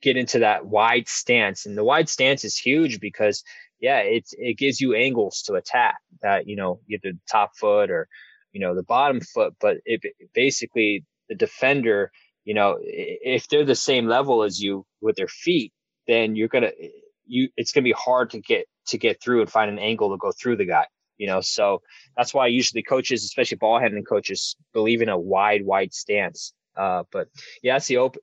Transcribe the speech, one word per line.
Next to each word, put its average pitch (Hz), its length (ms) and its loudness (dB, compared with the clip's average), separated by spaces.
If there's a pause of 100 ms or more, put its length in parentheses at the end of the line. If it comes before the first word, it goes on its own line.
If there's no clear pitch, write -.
get 127 160 2
into 123 220 0
that 107 260 2
wide 110 420 2
stance. 110 580 0
And 104 120 -10
the 107 60 0
wide 151 260 2
stance 135 340 0
is 104 140 -6
huge 135 420 0
because, 104 440 -2 (360)
yeah, 135 200 2
it's, 107 380 0
it 120 200 -6
gives 139 240 0
you 123 140 2
angles 117 480 0
to 104 100 -6
attack 117 440 0 (240)
that, 98 260 0
you 104 80 -8
know, 92 340 -4
either 98 240 -6
the 85 60 -14 (120)
top 104 240 2
foot 104 340 2
or, 82 180 -2 (440)
you 104 80 -12
know, 90 160 -2
the 92 80 -4
bottom 131 380 2
foot. 101 400 -2
But 104 240 2
it, 113 180 -2
it - 300 -14
basically, 117 720 0 (240)
the 107 60 -8
defender, 113 760 0 (320)
you 107 120 -6
know, 101 260 2
i-, - 400 -10
if 127 260 -2
they're 147 160 4
the 135 120 4
same 123 320 0
level 123 360 2
as 95 160 -2
you 98 260 -4 (160)
with 107 140 0
their 95 120 -6
feet, 160 440 -2 (360)
then 113 280 2
you're 110 120 0
gonna, 120 240 2 (560)
you, 127 280 0
it's 117 160 -4
gonna 139 120 2
be 120 100 2
hard 127 380 0
to 107 100 -10
get, 101 240 -2 (220)
to 120 100 -4
get 113 240 -2
through 120 200 2
and 104 100 -2
find 107 180 2
an 104 80 -6
angle 104 320 -2
to 98 80 -6
go 101 140 -4
through 120 260 -2
the 101 80 0
guy, 80 220 2 (300)
you 101 100 -6
know? 95 120 0
So 101 440 0 (340)
that's 120 160 0
why 131 140 2
usually 120 340 0
coaches, 123 420 -2
especially 113 340 -2
ball 113 220 2
handling 104 260 -2
coaches, - 500 -4 (180)
believe 113 300 2
in 110 60 0
a 95 100 0
wide, 98 440 2
wide 98 300 0
stance. 98 600 -4 (220)
Uh, 92 360 -2
but 90 160 -6 (340)
yeah, 127 140 2
that's 139 120 -2
the 123 100 2
op-, 127 260 0